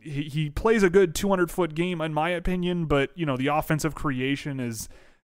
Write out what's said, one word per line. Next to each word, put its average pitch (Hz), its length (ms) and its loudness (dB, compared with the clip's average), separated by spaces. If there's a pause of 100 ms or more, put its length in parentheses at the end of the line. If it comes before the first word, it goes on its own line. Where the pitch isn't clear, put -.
he, 147 220 -6
he 147 260 -4
plays 220 340 2
a 196 60 8
good 175 260 6
two 202 140 0
hundred 180 220 2
foot 165 240 0
game, 170 260 -2
in 156 140 -4
my 156 160 0
opinion, 180 560 -2
but, 143 280 2
you 170 120 -4
know, 135 100 0
the 131 120 -2
offensive 151 460 0
creation 135 640 -4
is 117 300 -6 (480)